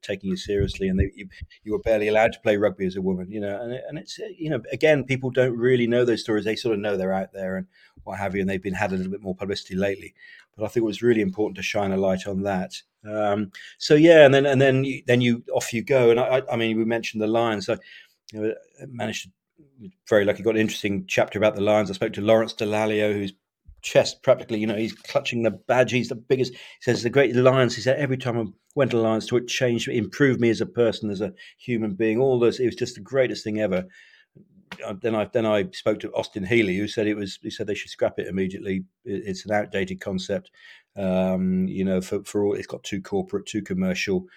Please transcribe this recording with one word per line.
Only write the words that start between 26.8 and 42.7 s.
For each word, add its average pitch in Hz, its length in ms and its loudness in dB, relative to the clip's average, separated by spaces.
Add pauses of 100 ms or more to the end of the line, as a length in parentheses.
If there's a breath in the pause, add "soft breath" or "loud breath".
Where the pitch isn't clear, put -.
says, 117 200 0
"The 117 80 0
great 131 240 4
Lions," 127 400 4
he - 60 -8
said, 127 160 0
"every 131 220 -2
time 120 200 -4
I 113 60 -2 (300)
went 131 160 2
to 123 80 2
the 113 40 2
Lions 110 240 0
tour, 123 120 0
it 123 100 -2
changed, 123 400 -2
it 123 80 -4
improved 123 440 0
me 117 100 4
as 107 100 -2
a 104 60 -2
person, 110 440 -2
as 95 100 -6
a 95 120 -4 (260 loud breath)
human 110 360 -4
being. 110 260 0
All 131 180 2
those, 117 220 2
it 127 60 0
was 110 100 -2
just 123 200 -6
the - 40 -16
greatest 113 420 -2
thing 107 180 -4
ever." 92 260 0 (960 loud breath)
Uh, 110 200 -8
then 113 120 0
I, 104 120 0
then 117 180 -2
I 104 280 2
spoke 107 280 -2
to 107 120 -8
Austin 104 340 -4
Healey, 98 320 2
who 104 100 -4
said 107 180 -2
it 104 80 0
was, 101 280 -8
he 107 80 -8
said 104 160 -8
they 101 80 -4
should - 160 -10
scrap - 280 -4
it - 80 -6
immediately. 95 580 -4 (200)
It, 104 220 -6
it's 92 180 -8
an 101 80 -4
outdated 98 480 -2
concept. 95 500 -6 (460 loud breath)
Um, 92 720 0
you 95 160 -4
know, 92 160 0
for, 101 240 -6
for 104 180 -2
all, 101 120 0
it's - 120 -8
got - 160 -12